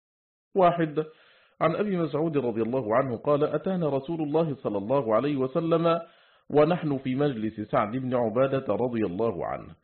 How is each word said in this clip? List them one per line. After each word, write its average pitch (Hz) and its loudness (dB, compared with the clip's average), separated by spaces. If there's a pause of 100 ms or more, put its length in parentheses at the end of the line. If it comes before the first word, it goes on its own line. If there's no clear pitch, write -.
(540)
واحد، 165 2 (560)
عن 160 0
أبي 202 -2
مسعود 156 -2
رضي 120 0
الله 113 0
عنه 127 0
قال: 143 0
أتانا 156 -2
رسول 160 -4
الله 151 0
صلى 107 -4
الله 110 0
عليه 139 2
وسلم 165 2 (520)
ونحن 151 2
في 127 -4
مجلس 117 -2
سعد 110 0
بن 127 -2
عبادة 127 0
رضي 117 0
الله 90 -2
عنه، 65 -8